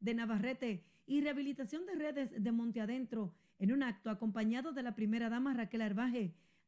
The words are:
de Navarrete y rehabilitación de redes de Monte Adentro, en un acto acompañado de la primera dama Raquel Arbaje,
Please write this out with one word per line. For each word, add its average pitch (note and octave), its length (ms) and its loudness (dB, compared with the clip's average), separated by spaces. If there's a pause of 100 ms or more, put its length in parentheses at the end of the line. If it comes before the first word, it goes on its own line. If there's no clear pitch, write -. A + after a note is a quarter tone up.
de A#3 140 0
Navarrete A#3 680 0 (240)
y C#4+ 140 2
rehabilitación C#4+ 640 -2
de G4 80 -6
redes C#4+ 480 -2
de A#3 100 2
Monte A#3 280 0
Adentro, A3+ 520 -2 (280)
en G3 100 6
un C#4 140 4
acto A#3 260 -2
acompañado A3+ 600 0
de C4 100 -2
la A#3+ 140 -4
primera A3 340 2
dama B3+ 240 2
Raquel A3+ 280 0
Arbaje, A3 520 0 (340)